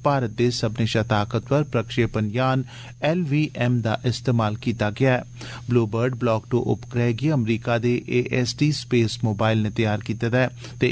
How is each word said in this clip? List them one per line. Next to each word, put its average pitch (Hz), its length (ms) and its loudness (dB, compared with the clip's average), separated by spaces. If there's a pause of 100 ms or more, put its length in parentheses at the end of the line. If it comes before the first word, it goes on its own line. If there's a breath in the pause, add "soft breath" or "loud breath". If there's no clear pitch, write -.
भारत 135 320 2
दे 123 180 2
सभनें 117 360 -2
शा 110 180 0
ताकतवर 117 640 0
प्रक्षेपण 110 640 0
यान 131 340 0 (380 loud breath)
एल 170 220 2
वी 147 180 2 (160)
एम 123 220 2
दा 110 240 0
इस्तेमाल 117 520 0
कीता 110 380 -2
गेआ 131 180 4
ऐ। 123 80 2 (440 loud breath)
ब्लू 120 240 4
बर्ड 120 280 0
ब्लॉक 113 320 0
टू 117 100 2 (100)
उपग्रह 120 440 0
गी 127 180 0
अमरीका 117 480 0
दे 120 140 2 (160)
ए 123 160 2 (100)
एस 123 220 0
टी 151 160 4
स्पेस 117 480 0
मोबाइल 110 420 2
ने 104 80 0
तैयार 107 300 0
कीते 117 280 -2
दा 123 120 4
ऐ - 340 -4
ते 127 160 2